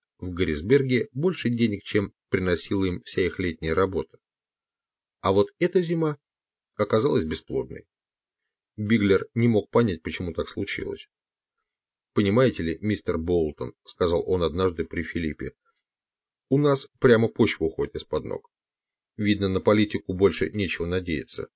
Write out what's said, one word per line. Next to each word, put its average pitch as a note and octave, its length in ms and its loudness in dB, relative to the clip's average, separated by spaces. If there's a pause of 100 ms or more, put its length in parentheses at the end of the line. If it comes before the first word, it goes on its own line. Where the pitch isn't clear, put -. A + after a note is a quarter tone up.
(180)
в F#2 140 -8
Гаррисберге G2 840 0
больше D3+ 380 -2
денег, A2+ 320 0
чем G2+ 320 -2 (140)
приносила F#2+ 560 0
им F2 180 -4
вся - 180 -4
их F2 160 -2
летняя D#2+ 380 -4
работа. F#2 420 -2 (1040)
А G2 100 0
вот G2+ 180 4 (100)
эта F3 240 2
зима D#3+ 340 -2 (560)
оказалась A2 520 0
бесплодной. C2+ 600 -8 (920)
Биглер G#2 580 2
не A#2 120 2
мог G#2+ 220 2
понять, A2+ 320 0
почему F2 320 -6
так E2 160 -4
случилось. - 580 -8 (1040)
«Понимаете G#2+ 500 2
ли, E2 180 -4
мистер F#2+ 380 -2
Болтон», — D#2+ 640 -2
сказал E2+ 440 0
он F2+ 140 0
однажды E2+ 440 -2
при E2+ 180 -8
Филиппе, — D#2 480 -6 (1000)
«у C3+ 80 4
нас C#3+ 300 2 (100)
прямо A2+ 300 6
почва - 380 2
уходит C#2+ 280 -4
из-под D2+ 320 -6
ног. - 240 -10 (680)
Видно, G2+ 300 0
на F#2 140 0
политику G#2+ 520 2
больше F2+ 360 2
нечего F#2 360 -4
надеяться. F2 720 -4